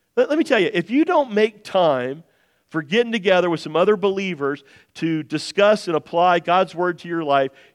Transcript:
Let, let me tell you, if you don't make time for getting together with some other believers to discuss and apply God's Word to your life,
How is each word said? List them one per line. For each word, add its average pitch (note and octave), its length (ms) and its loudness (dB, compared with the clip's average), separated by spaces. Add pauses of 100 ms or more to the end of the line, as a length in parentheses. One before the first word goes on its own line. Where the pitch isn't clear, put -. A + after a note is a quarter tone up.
(140)
Let, B3 140 0
let D4+ 80 -2
me E4 80 0
tell A#3 160 0
you, E3+ 100 2
if E3+ 200 -4
you C#4+ 160 2
don't D4+ 260 0
make G#3+ 320 -2
time D3 580 0 (460)
for D#3 140 -4
getting A3 300 -2
together F#3 360 2
with E3 120 -2
some D#3 160 -6
other F#3+ 200 4
believers F3+ 680 -4 (340)
to D#3+ 260 -2
discuss G3+ 680 0
and E3 80 0
apply F3 440 2
God's F3 340 0
Word F3 240 -4
to E3+ 100 -16
your E3+ 160 -6
life, C#3 260 0 (240)